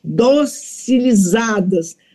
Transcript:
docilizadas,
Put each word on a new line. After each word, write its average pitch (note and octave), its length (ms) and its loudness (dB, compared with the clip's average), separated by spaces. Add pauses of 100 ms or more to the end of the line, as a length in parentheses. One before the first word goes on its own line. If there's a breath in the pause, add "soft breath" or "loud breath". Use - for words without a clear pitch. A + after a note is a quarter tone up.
docilizadas, G#3+ 1900 0 (180)